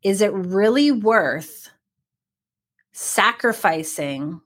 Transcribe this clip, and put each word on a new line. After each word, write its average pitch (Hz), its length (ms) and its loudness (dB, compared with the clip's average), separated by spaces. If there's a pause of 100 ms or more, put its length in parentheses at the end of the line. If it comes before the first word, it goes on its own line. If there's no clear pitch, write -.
Is 196 180 2
it 202 120 2
really 208 580 2
worth 202 760 0 (1200)
sacrificing 160 1500 -2